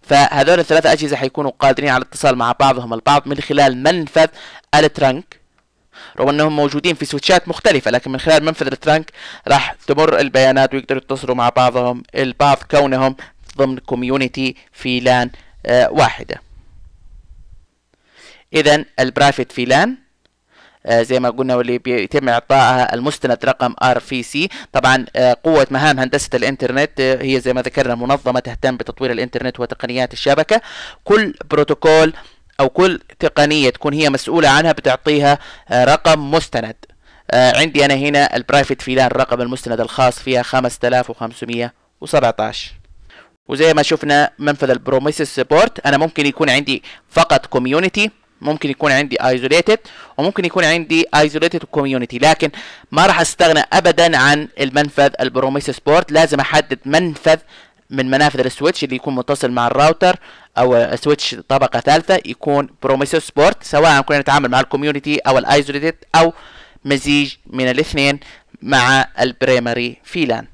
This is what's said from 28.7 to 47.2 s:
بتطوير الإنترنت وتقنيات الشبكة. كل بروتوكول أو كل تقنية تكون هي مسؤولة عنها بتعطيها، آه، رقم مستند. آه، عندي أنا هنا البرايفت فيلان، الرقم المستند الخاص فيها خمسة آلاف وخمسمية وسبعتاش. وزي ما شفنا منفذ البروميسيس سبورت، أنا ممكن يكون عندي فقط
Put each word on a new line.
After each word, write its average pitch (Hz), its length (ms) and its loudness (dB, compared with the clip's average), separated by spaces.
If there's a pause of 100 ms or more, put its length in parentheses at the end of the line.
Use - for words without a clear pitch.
بتطوير 123 360 -6
الإنترنت 123 480 -6
وتقنيات 123 520 -6
الشبكة. 156 480 0 (440)
كل 208 300 2 (160)
بروتوكول 156 640 4 (480)
أو 135 80 2
كل 185 320 0 (180)
تقنية 147 520 2
تكون 143 220 -6
هي 151 180 0
مسؤولة 143 380 0
عنها 156 240 4
بتعطيها، 143 680 0 (300)
آه، 123 160 2
رقم 151 460 2
مستند. 120 440 -4 (560)
آه، 127 300 4
عندي 143 240 0
أنا 139 100 2
هنا 143 420 0
البرايفت 135 460 -2
فيلان، 131 240 0
الرقم 123 340 -2
المستند 120 400 -6
الخاص 123 380 0
فيها 127 240 -2
خمسة 123 420 -2
آلاف 123 260 0
وخمسمية 117 640 -10 (260)
وسبعتاش. 117 760 -2 (760)
وزي 151 260 2
ما 147 80 2
شفنا 147 560 0
منفذ 147 320 -2
البروميسيس 135 640 -2
سبورت، 151 520 0
أنا 139 100 2
ممكن 151 300 -2
يكون 143 240 -2
عندي 139 320 -2 (280)
فقط 160 360 2